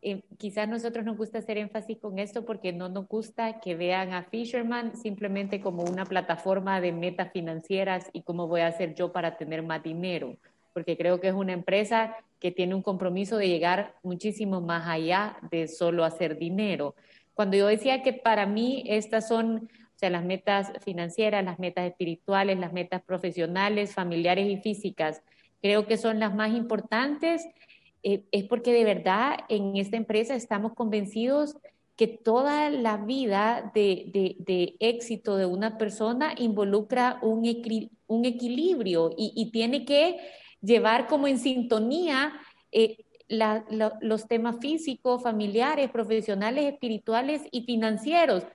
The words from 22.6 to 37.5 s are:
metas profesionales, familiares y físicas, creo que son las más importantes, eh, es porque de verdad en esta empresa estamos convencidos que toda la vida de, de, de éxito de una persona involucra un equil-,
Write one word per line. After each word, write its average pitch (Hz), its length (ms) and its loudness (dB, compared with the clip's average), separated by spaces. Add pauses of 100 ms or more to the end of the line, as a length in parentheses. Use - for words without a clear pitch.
metas 180 280 -4
profesionales, 185 920 -2
familiares 175 560 0
y 196 80 -2
físicas, 190 680 -4 (380)
creo 208 260 2
que 220 80 2
son 220 240 0
las 208 160 0
más 214 180 0
importantes, 269 920 0 (560)
eh, 202 280 0
es 202 120 2
porque 240 300 2
de 233 100 6
verdad 208 540 2 (100)
en 196 300 0
esta 196 180 -2
empresa 226 400 0
estamos 226 380 -2
convencidos 226 840 0 (400)
que 220 120 4
toda 277 600 2
la 226 280 0
vida 220 760 0
de, 196 400 2
de, 190 260 2
de 180 400 0
éxito 226 580 0
de 190 80 2
una 208 320 -2
persona 226 600 -2
involucra 220 840 2
un 220 240 2
equil-, 233 460 -2 (160)